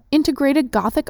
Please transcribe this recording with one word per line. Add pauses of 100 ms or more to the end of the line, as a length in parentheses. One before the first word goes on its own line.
integrated
Gothic